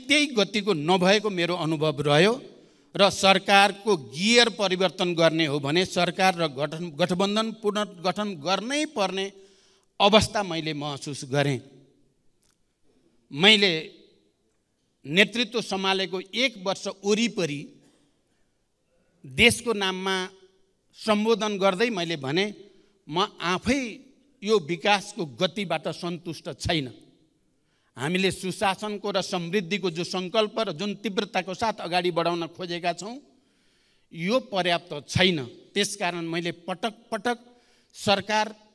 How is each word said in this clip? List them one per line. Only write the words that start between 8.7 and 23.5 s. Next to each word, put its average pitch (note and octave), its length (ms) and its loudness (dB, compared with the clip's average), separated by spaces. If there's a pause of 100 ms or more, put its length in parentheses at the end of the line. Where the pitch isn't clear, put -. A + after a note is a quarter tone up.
पर्ने F#3+ 380 -2 (680)
अवस्था G#3 420 6
मैले D#3+ 300 -4
महसुस D3 520 -8
गरेँ। C3+ 360 0 (1700)
मैले G3 400 6 (1300)
नेतृत्व G#3 540 2
सम्हालेको F#3+ 600 -2
एक A#3 420 -4
वर्ष F#3+ 240 -4 (160)
वरिपरि G3 580 0 (1700)
देशको A3 460 4
नाममा F#3+ 560 -2 (720)
सम्बोधन G#3+ 600 0
गर्दै G3 320 2
मैले E3+ 260 -4
भने, D#3+ 380 -2 (540)
"म D#3 120 -2
आफै G#3 800 -2 (420)